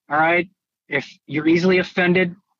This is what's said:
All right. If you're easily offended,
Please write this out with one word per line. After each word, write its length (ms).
All 80
right. 300
If 180
you're 200
easily 320
offended, 560